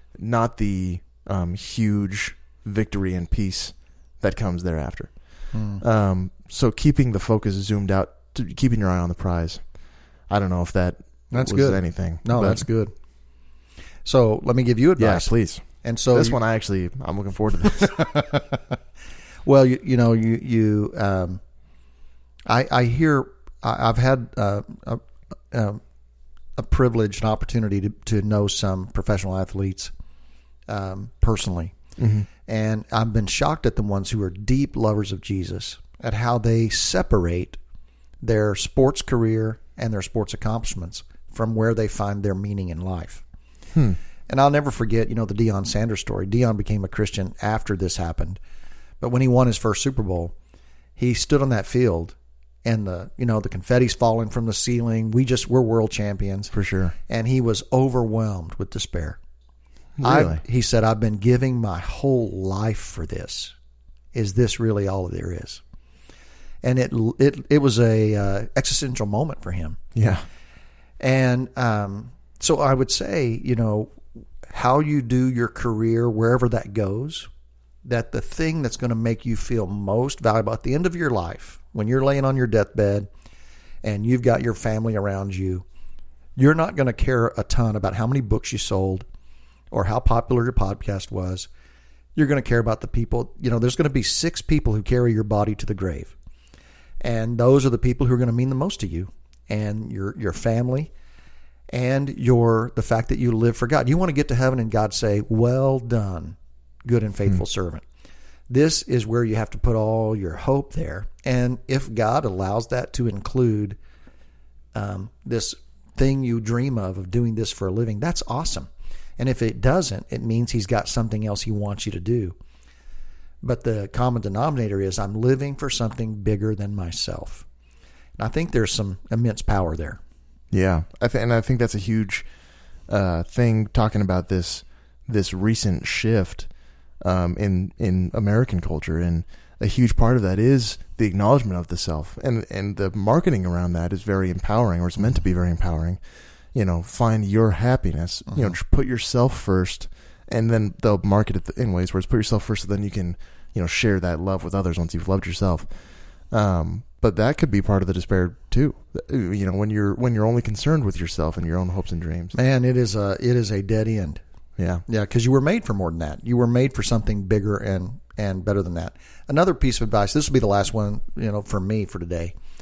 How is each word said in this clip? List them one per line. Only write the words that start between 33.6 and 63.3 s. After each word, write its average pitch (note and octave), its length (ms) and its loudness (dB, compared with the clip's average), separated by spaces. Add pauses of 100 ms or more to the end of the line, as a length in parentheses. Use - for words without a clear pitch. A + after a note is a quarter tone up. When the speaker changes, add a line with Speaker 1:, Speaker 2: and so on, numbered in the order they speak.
Speaker 2:
at A#2 100 2
the - 80 0
ones G2 280 -2
who A2 120 -2
are F#2+ 60 -2
deep G#2+ 460 0
lovers G#2+ 360 0
of F#2+ 100 -8
Jesus, F#2 560 -6 (240)
at A#2+ 120 -2
how A#2+ 240 0
they A2+ 320 2
separate - 880 0 (640)
their G#2+ 340 2
sports - 460 2
career A2 580 0 (180)
and A2+ 160 -2
their G2 80 -4
sports G#2 320 -6
accomplishments G#2+ 680 -6 (280)
from A2+ 240 -2
where A2 180 2
they G#2+ 140 0
find G2+ 360 -4
their G2 120 0
meaning G2 340 -4
in E2 120 -6
life. F2+ 420 -8 (500)
Speaker 1:
Hmm. B2 200 6 (360)
Speaker 2:
And C3 100 2
I'll C#3+ 120 8
never D3 180 2
forget, A2+ 400 2
you A2+ 60 -4
know, A2 100 0
the G2+ 80 -6
Deion G2+ 320 2
Sanders G#2+ 360 2
story. F#2+ 260 -2
Deion A2+ 300 4
became G2+ 260 0
a F#2+ 60 -2
Christian G2+ 520 -2
after G#2+ 340 0
this F2+ 220 0
happened. F2 420 -2 (600)
But A#2+ 100 -2
when B2 120 4
he C3 60 6
won B2 200 6
his A2+ 100 2
first G#2+ 240 2
Super C3 220 0
Bowl, F2 320 -2 (580)
he B2 200 0
stood C#3 280 2
on C3+ 80 0
that G#2+ 160 0
field F#2 500 0 (500)
and A2 200 0
the, F#2 320 -8
you B2+ 80 -2
know, A2 140 2
the F#2+ 100 -4
confetti's B2 460 2
falling A2+ 340 2
from A#2 160 -2
the A2+ 80 -2
ceiling. A2+ 580 0
We B2 120 4
just, B2+ 240 0
we're B2+ 140 4
world A2+ 300 2
champions. G2 580 -4
Speaker 1:
For G#2 140 0
sure. F#2 300 0 (140)
Speaker 2:
And A2+ 200 -2
he C3 140 4
was A2+ 300 0
overwhelmed A2+ 840 0
with G2+ 160 -6
despair. - 480 -6 (840)
"I've," C3 240 6
Speaker 1:
Really? D#2+ 120 -2 (100)
Speaker 2:
he A#2+ 120 2
said, A2+ 220 2
"I've A2 160 2
been G#2+ 180 0
giving B2 440 2
my F#2+ 180 -4
whole B2 500 0
life F#2+ 500 -2
for - 260 -8
this. - 480 -10 (600)